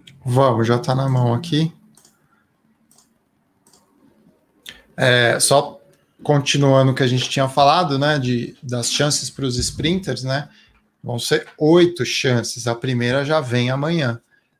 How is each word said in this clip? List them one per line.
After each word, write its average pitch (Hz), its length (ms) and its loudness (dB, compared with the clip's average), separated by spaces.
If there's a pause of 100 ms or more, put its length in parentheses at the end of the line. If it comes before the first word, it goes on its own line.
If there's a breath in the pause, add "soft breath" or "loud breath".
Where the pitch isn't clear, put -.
(240)
Vamos, 123 440 2
já 120 100 2
tá 123 160 -2
na 135 160 -2
mão 123 240 2
aqui. 151 400 -2 (3250 loud breath)
É, 123 440 2
só - 400 0 (420)
continuando 135 720 2
o - 20 0
que 127 80 -2
a 135 60 0
gente 127 220 -2
tinha 135 180 -2
falado, 143 500 2
né, 147 220 0
de, 123 420 -4
das 123 300 -6
chances 143 380 -2
pros 131 280 -6
sprinters, 135 680 -4
né, 135 260 -4 (520 soft breath)
vão 120 160 -8
ser - 300 -2 (100)
oito 165 480 4
chances, 120 640 -2
a 117 80 -2
primeira 127 480 -2
já 156 160 0
vem 123 320 -2
amanhã, 139 480 -2 (400)